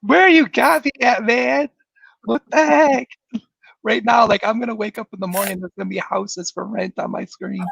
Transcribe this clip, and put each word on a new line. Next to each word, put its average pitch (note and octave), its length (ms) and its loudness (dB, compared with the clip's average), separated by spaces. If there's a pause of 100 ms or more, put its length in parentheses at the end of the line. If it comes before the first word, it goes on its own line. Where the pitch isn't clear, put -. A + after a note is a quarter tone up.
Where E4+ 280 4
you D#4+ 180 6
got D4+ 380 0
me C#4 60 -2 (100)
at, A#3+ 220 2
man? B3+ 460 0 (560)
What A#3 260 -4
the - 140 0
heck? C#4 440 2 (720)
Right A3 220 0
now, A#3 220 4
like, G3+ 180 0
I'm A3 140 -2
gonna A#3+ 160 -6
wake G#3 240 -8
up A3 140 -14
in G3 80 -20
the F#3+ 60 -6
morning, F#3+ 320 -2
there's F#3 180 -12
gonna F#3+ 120 -8
be F#3+ 100 -6
houses F#3+ 520 -8
for F#3 140 -10
rent F#3+ 340 -8
on - 120 -6
my - 140 -8
screen. F#3 460 -10